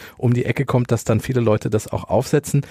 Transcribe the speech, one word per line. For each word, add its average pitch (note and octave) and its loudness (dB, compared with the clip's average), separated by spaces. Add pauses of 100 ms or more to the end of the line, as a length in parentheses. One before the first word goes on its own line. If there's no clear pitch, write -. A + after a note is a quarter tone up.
(160)
um B2 2
die B2 0
Ecke C3+ -2
kommt, B2 0
dass A2+ 0
dann A2 2
viele B2 -2
Leute A2 2
das A2 -2
auch - -6
aufsetzen. C#3 0